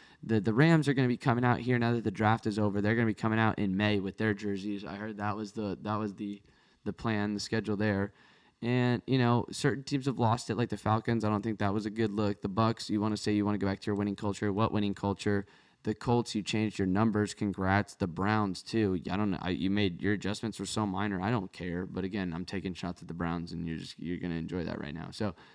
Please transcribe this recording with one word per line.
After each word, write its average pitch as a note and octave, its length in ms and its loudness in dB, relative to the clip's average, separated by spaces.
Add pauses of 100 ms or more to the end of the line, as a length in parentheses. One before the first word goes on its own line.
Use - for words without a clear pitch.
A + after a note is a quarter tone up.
(240)
the, A2 180 2
the A2 120 2
Rams D#3 340 6
are C#3+ 60 2
gonna B2+ 140 2
be A#2+ 100 0
coming B2 280 2
out A#2+ 140 4
here B2 180 0
now A#2 140 2
that A#2+ 140 0
the A2 60 0
draft A2 360 2
is G#2 100 0
over. G#2 240 2
They're G#2 140 4
gonna A#2 100 4
be A2 80 2
coming A2 240 0
out A2 220 2
in F#2+ 180 0
May G#2 220 4
with G2 180 -6
their A2 160 2
jerseys. G2+ 500 -4
I F#2 120 -10
heard G#2+ 220 -10
that G#2 200 -2
was G#2+ 140 -6
the, G2+ 320 -4
that G#2+ 160 -2
was G#2 160 -4
the, G2+ 260 -8 (440)
the G2+ 80 -4
plan, G#2 420 0
the G2+ 40 -4
schedule G#2+ 360 -2
there. G2+ 380 2 (480)
And, B2 440 2
you C3 140 2
know, A#2+ 320 4
certain C3+ 320 0
teams C3 240 -2
have B2 100 -2
lost A#2 320 2
it, A2 60 0
like A#2 140 0
the G#2 80 -4
Falcons. A2 460 2
I G#2+ 60 2
don't G#2 140 0
think A2 160 -4
that G2+ 140 0
was G#2 120 0
a A2 60 -2
good A2 180 0
look. G#2 320 0
The G2+ 80 -2
Bucs, A2+ 400 0
you G#2 120 0
wanna G#2+ 160 0
say G#2+ 160 0
you G#2 120 2
wanna G#2 140 0
go G2 80 0
back G2 140 -2
to - 60 -8
your G#2 80 0
winning G2+ 200 0
culture. G2+ 360 -4
What G#2 200 2
winning G2+ 240 0
culture? G2+ 500 0 (380)
The G#2+ 100 -2
Colts, A#2+ 400 0
you G#2+ 80 -2
changed G#2+ 380 -2
your G2 80 2
numbers. G#2 480 2
Congrats. G2 600 2
The G2 120 -2
Browns, F#2+ 560 0
too. G2+ 360 2 (120)
I F#2+ 60 -2
don't G#2 140 2
know. F2 100 -2
I, F2+ 100 -4
you E2 180 0
made, G2 320 2
your G2+ 120 2
adjustments G2+ 460 -4
were G2+ 60 -4
so G#2+ 220 -2
minor. G2 340 -2
I G2 80 0
don't G2+ 220 -2
care. F2+ 340 -6
But F#2 200 -6
again, F#2 280 -4
I'm F2 120 -6
taking F#2+ 280 -6
shots F2+ 300 -8
at E2+ 40 -16
the E2 60 -8
Browns, E2+ 380 -4
and E2+ 160 -6
you're E2 100 -6
just, F2 220 -12
you're F2 180 -6
gonna F2 180 -6
enjoy E2 280 -4
that E2 180 -6
right D2 140 -8
now. E2 160 -10
So, G2 240 -4 (200)